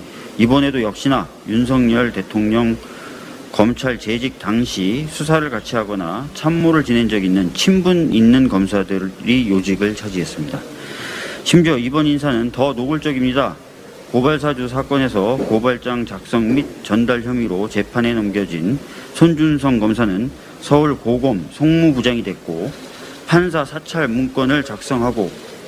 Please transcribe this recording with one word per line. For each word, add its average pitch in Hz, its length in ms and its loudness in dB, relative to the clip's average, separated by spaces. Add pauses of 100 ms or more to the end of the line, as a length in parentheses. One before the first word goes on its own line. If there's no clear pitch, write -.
(380)
이번에도 131 460 4
역시나 110 440 -2 (200)
윤석열 120 640 2
대통령 110 680 0 (720)
검찰 117 460 0
재직 117 400 -4
당시 110 720 -2
수사를 151 400 0
같이 117 260 -6
하거나 101 580 -4
참모를 160 500 2
지낸 120 260 2
적 104 140 0
있는 92 300 2
친분 180 600 4
있는 120 360 6
검사들이 98 1000 0
요직을 98 460 0
차지했습니다. 90 640 -6 (840)
심지어 160 320 6
이번 131 280 0
인사는 139 460 0
더 135 220 0
노골적입니다. 131 840 0 (560)
고발사주 131 560 0
사건에서 127 720 0
고발장 120 680 0
작성 110 480 -2
및 139 120 2 (180)
전달 117 400 2
혐의로 113 460 -2
재판에 117 440 -2
넘겨진 95 640 -2 (360)
손준성 147 640 4
검사는 107 500 0 (320)
서울 147 360 4
고검 117 540 0
송무부장이 143 720 4
됐고 87 480 -6 (560)
판사 165 380 0
사찰 156 420 -6
문건을 131 560 0
작성하고 113 640 -2 (380)